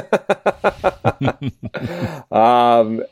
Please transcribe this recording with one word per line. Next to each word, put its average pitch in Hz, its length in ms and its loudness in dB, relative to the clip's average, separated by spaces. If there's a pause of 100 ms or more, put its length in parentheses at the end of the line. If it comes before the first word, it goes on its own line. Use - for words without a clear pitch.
(2250)
Um, 117 800 4